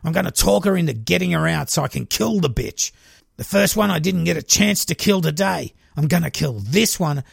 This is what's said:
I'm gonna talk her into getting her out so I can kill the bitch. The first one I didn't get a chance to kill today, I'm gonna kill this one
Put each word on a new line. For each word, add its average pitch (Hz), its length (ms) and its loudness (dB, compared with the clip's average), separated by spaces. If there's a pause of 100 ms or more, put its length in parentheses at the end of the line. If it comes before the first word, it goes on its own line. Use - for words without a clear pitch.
I'm 160 80 0
gonna 185 180 0
talk 196 340 2
her 196 120 4
into 170 160 2
getting 175 400 -2
her 160 140 0
out 156 240 -2
so 156 120 0
I 135 60 -2
can 131 180 -6
kill 214 340 -2
the 147 100 0
bitch. - 420 -4 (440)
The - 80 -10
first 202 320 2
one 208 140 2
I 170 80 0
didn't 175 260 -2
get 170 120 0
a 147 60 -6
chance - 440 2
to - 80 -2
kill 196 260 2
today, 175 540 -2 (220)
I'm 147 120 0
gonna 170 220 2
kill 139 240 -2
this 127 440 0
one 147 240 -2 (100)